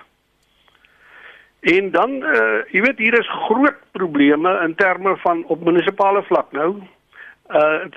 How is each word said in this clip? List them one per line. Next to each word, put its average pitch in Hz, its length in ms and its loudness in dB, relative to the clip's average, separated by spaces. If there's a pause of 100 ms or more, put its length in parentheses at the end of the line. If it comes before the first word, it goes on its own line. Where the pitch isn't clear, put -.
(1600)
En 185 300 2
dan, 240 340 -2
eh, 110 360 0 (120)
jy 185 80 0
weet, 254 180 0
hier 226 200 2
is 214 100 -4
groot - 520 -2 (120)
probleme 156 720 2
in 165 100 -4
terme 185 420 0
van 170 280 -2
op 170 200 -4
munisipale 196 580 2
vlak 170 300 -2
nou, 175 300 -4 (640)
eh, 156 340 0 (160)